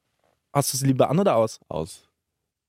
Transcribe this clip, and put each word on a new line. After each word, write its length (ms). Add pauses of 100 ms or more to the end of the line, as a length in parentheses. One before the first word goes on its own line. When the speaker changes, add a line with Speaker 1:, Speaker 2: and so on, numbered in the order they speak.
(520)
Speaker 1:
Hast 200
du 40
es 60
lieber 260
an 100
oder 180
aus? 320
Speaker 2:
Aus. 420 (580)